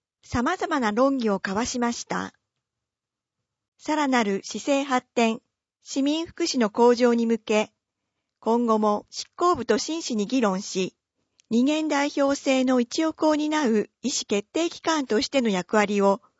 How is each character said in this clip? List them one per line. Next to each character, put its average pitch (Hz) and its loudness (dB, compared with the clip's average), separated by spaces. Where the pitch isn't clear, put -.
様 285 -2
々 330 -2
な 220 0
論 269 2
議 226 -2
を 196 -2
交 196 -4
わ 233 -2
し 247 -6
ま 240 0
し - -10
た。 185 -6
さ 302 -4
ら 294 0
な 247 2
る 196 -2
市 - -12
政 277 -2
発 254 -2
展、 226 0
市 269 -4
民 311 0
福 - -6
祉 302 -2
の 220 2
向 240 4
上 240 4
に 233 0
向 226 0
け、 214 0
今 233 0
後 220 2
も 208 0
執 - -12
行 349 2
部 240 -8
と 208 2
真 320 -4
摯 262 -6
に 208 0
議 254 0
論 196 0
し、 185 -6
二 233 2
元 311 0
代 285 0
表 277 2
制 262 0
の 254 2
一 240 -2
翼 320 0
を 302 4
担 302 -2
う 214 0
意 240 -2
思 - -6
決 202 -2
定 339 -2
機 - -14
関 302 -2
と 220 0
し - -4
て 269 0
の 226 0
役 190 0
割 202 2
を 196 2